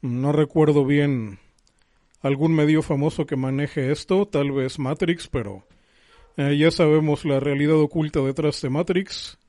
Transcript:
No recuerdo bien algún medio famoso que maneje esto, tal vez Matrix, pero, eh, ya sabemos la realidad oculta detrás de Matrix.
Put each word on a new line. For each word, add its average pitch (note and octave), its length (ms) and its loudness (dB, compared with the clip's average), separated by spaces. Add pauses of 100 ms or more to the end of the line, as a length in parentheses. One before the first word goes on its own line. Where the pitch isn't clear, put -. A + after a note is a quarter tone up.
No C3 300 -2
recuerdo D3 540 4
bien C3+ 540 0 (800)
algún C#3+ 340 2
medio D#3 260 4
famoso D3+ 440 -2
que D3 100 -6
maneje C3+ 560 -4
esto, F#3+ 360 0
tal C#3+ 240 -2
vez C3+ 280 -4
Matrix, D#3+ 480 -2
pero, G2+ 400 -8 (680)
eh, C#3+ 220 0
ya D#3 140 4
sabemos D#3 540 2
la C#3 140 2
realidad C#3+ 360 0
oculta D3+ 460 0
detrás C#3+ 400 -2
de C3+ 80 -4
Matrix. F3 680 -4 (120)